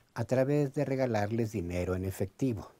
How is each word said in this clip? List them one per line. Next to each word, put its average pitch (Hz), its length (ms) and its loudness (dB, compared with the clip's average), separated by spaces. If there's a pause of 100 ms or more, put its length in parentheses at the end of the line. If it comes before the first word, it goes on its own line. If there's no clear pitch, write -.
(140)
a 120 100 -2
través 135 500 2
de 147 100 0
regalarles 113 680 0
dinero 90 420 -2
en 92 120 -2
efectivo. 101 720 -4